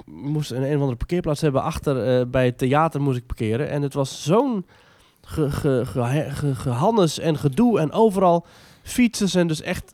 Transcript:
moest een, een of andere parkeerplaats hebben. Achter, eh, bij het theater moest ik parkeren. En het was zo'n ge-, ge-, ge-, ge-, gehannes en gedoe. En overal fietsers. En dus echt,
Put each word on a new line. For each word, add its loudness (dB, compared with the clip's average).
moest -6
een, -4
een -2
of 2
andere 0
parkeerplaats -2
hebben. 2
Achter, 0
eh, 0
bij 2
het 0
theater 2
moest 0
ik -8
parkeren. -2
En -4
het -4
was -4
zo'n 2
ge-, -2
ge-, 0
ge-, -2
ge-, -4
gehannes 0
en -2
gedoe. 2
En 0
overal 4
fietsers. 0
En 4
dus -2
echt, -8